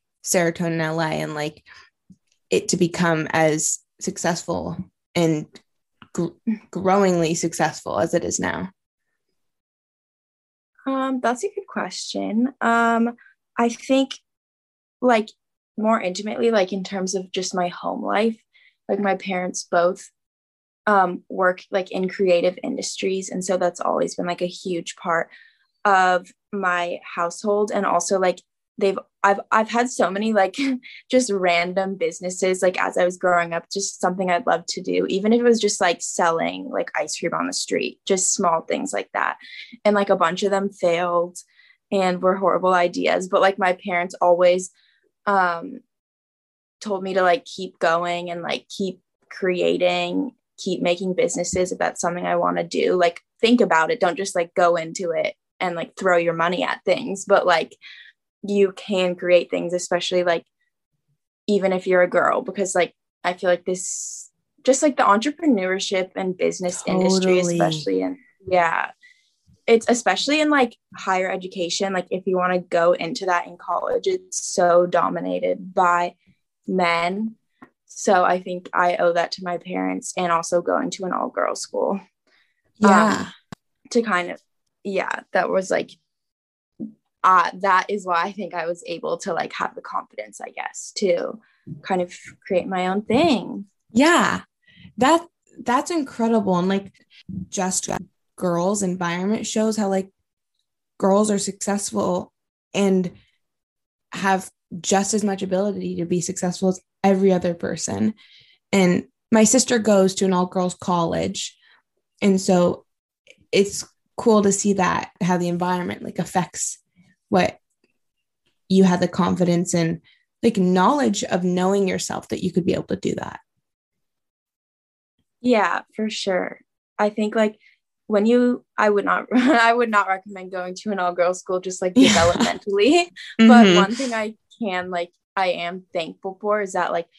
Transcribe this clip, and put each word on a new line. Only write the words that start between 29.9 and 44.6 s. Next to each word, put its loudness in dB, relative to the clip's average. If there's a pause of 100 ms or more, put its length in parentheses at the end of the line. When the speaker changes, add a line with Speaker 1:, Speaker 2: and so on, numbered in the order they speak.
Speaker 2:
so 0
many, -2
like, 2 (260)
<laughs> -20
just 2
random 0
businesses, -2
like, 2
as -2
I 4
was -2
growing 0
up, -8
just -8
something -2
I'd -2
love 0
to -8
do, -2
even 0
if 4
it 0
was 4
just, 0
like, 0
selling, -2
like, -6
ice -6
cream -4
on -4
the -6
street, -6
just 0
small 0
things -6
like -6
that. -4 (480)
And, 4
like, 0
a 2
bunch 0
of 0
them 0
failed -2 (540)
and 0
were 2
horrible 2
ideas. 0
But, 2
like, 2
my 2
parents -6
always, 4 (540)